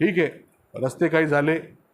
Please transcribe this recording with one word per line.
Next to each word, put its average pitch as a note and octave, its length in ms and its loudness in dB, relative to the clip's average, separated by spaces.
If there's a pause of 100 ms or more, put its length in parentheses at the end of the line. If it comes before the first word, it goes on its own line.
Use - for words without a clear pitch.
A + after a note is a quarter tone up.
ठीक E3+ 180 0
आहे, D#3 100 2 (460)
रस्ते C3 340 -2
काही D#3+ 180 2
झाले, D3 320 2 (360)